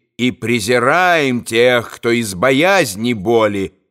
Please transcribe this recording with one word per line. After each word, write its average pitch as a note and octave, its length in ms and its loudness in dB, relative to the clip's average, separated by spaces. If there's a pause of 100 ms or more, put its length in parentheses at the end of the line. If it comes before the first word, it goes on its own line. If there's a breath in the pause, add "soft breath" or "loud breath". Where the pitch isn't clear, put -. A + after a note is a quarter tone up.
(180)
и B2 120 0
презираем B2 1120 0
тех, A#2+ 460 2
кто - 220 -4
из A2+ 240 -2
боязни C3 800 0
боли G#2 600 0 (180)